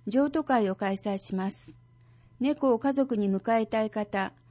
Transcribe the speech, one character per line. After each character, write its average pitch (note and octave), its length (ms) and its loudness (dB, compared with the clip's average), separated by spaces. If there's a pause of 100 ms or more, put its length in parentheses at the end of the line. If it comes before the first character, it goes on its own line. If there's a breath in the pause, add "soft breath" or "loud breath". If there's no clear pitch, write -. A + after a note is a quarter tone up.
譲 C4+ 240 2
渡 D#4 120 -2
会 A3+ 280 2
を G3 40 -4
開 G3 200 -2
催 F#3+ 240 -4
し - 160 -8
ま F#3+ 160 -2
す。 - 280 -16 (600 soft breath)
猫 C4+ 340 2
を A3+ 60 2
家 C#4 140 0
族 C4+ 220 0
に G#3 140 2
迎 A3+ 300 0
え A3 80 0
た A3 160 -2
い G#3+ 80 -4
方、 G#3 420 -4 (180)